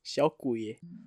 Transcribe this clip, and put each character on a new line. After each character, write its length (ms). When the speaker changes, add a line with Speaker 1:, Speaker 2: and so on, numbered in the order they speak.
Speaker 1:
小 260
鬼 340
耶。 200
Speaker 2:
嗯。 240